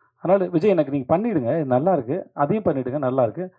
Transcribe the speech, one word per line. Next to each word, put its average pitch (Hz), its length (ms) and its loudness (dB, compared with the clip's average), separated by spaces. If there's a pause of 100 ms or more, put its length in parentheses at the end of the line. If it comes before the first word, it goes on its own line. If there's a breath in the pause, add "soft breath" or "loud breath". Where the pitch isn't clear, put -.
(160 soft breath)
அதனால, 180 340 0
"விஜய், 175 200 2
எனக்கு 151 220 2
நீங்க 143 260 0
பண்ணிடுங்க, 165 380 -2
இது 160 100 -2
நல்லா 135 280 2
இருக்கு, 143 400 -4
அதையும் 208 300 0
பண்ணிடுங்க, 131 340 -2
நல்லா 127 260 0
இருக்கு, 165 360 -4